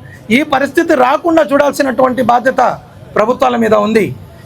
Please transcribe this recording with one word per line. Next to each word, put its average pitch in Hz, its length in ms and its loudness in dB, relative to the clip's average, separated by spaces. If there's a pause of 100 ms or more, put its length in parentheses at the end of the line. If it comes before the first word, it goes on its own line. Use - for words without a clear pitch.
(320)
ఈ 269 120 2
పరిస్థితి 302 520 0
రాకుండా 302 480 2 (100)
చూడాల్సినటువంటి 269 680 0
బాధ్యత 240 560 0 (380)
ప్రభుత్వాల 240 400 0
మీద 226 180 0
ఉంది. 208 420 0 (300)